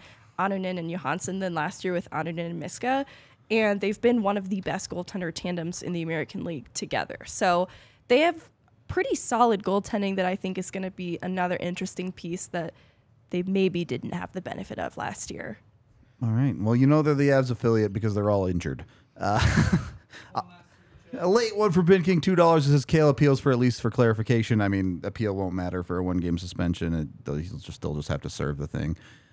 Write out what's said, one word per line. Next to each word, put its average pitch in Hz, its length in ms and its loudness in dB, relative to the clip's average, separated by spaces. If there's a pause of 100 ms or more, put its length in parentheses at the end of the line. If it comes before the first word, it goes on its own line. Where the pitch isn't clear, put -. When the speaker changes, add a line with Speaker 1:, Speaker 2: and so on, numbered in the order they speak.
(360)
Speaker 1:
Annunen 185 420 -2
and 165 100 -6
Johansson 180 500 -4
than 185 140 -4
last 160 300 -4
year 185 80 -2
with - 200 -4
Annunen 170 380 -6
and 170 120 -8
Miska. 262 440 -2 (460)
And 214 300 2
they've 202 180 -2
been 240 220 4
one 202 160 0
of 190 120 -6
the 190 120 -2
best 160 280 -6
goaltender 175 440 -6
tandems 175 500 -6
in - 80 -6
the 170 100 -4
American 165 440 -4
League 160 280 -8
together. - 520 -4
So 180 420 2 (400)
they 247 140 6
have 339 280 0 (380)
pretty - 280 -2
solid 226 480 2
goaltending 202 520 -2
that 185 100 0
I 185 120 -2
think 190 200 -6
is 185 140 -6
gonna 190 200 -8
be 175 300 -8
another 180 360 -2
interesting 180 560 -6
piece 175 340 -8
that 170 260 -6 (580)
they 175 120 -2
maybe 190 400 2
didn't 120 300 -6
have 175 180 -8
the 185 100 -10
benefit - 380 -10
of - 160 -6
last - 340 -8
year. - 280 -12 (680)
Speaker 2:
All 117 60 0
right. 117 280 2
Well, 110 180 2
you 131 120 6
know 151 140 6
they're 147 140 2
the 143 140 4
Avs 135 220 4
affiliate 113 400 2
because 104 240 -2
they're 104 160 2
all 98 160 2
injured. 82 380 -4 (340)
Uh, - 580 2 (560)
<laughs> - 80 -2 (760)
a 175 100 -2
late 220 300 2
one 208 140 4
for 175 100 4
Ben 180 220 6
King, 175 180 4
two 190 140 2
dollars. 165 320 6
It 143 40 6
says 143 140 4
Cale 156 240 6
appeals 139 300 4
for 139 120 2
at 123 80 4
least 123 220 2
for 120 100 0
clarification. 113 720 2
I 101 80 2
mean, 95 340 0
appeal 101 320 -4
won't 95 200 -4
matter 90 280 -4
for 87 140 -4
a 92 60 -2
one-game 87 340 0
suspension. 87 560 -2
It, 78 140 -2 (180)
he'll 78 320 -6
just, - 240 -14
they'll 73 140 -6
just 73 120 -8
have 67 140 -4
to 76 80 -10
serve 71 280 -6
the 76 100 -6
thing. 76 280 -4 (380)